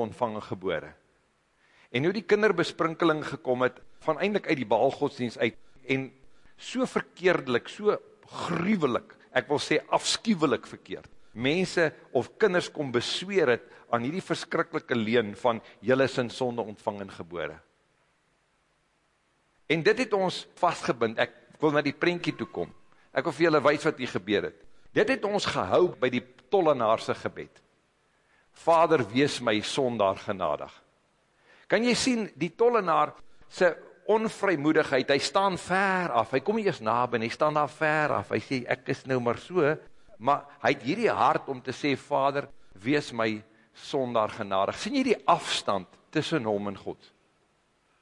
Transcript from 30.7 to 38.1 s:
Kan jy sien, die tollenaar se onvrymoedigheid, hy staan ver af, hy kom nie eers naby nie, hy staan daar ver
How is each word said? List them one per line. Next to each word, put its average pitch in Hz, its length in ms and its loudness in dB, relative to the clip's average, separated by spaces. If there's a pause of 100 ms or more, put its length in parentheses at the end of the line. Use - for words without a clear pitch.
Kan 208 160 2
jy 240 100 2
sien, 226 420 0
die 165 140 -2
tollenaar 185 640 2 (340)
se 175 280 2 (300)
onvrymoedigheid, 156 1000 2
hy 143 100 4
staan 196 380 0
ver 185 540 0
af, 117 220 2
hy 135 80 2
kom 214 160 0
nie 214 100 0
eers 165 140 -2
naby 120 380 0
nie, 110 100 -2
hy 117 40 -8
staan 151 220 0
daar 147 160 0
ver 151 420 0